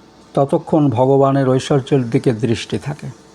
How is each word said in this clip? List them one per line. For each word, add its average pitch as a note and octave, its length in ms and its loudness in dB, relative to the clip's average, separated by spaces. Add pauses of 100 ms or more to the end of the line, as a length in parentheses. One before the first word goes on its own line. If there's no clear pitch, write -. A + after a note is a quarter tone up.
(340)
ততক্ষণ D3 560 0
ভগবানের C3+ 600 2
ঐশ্বর্যের C3 600 0
দিকে C3 240 0
দৃষ্টি A2+ 440 -4
থাকে। C#3+ 580 -12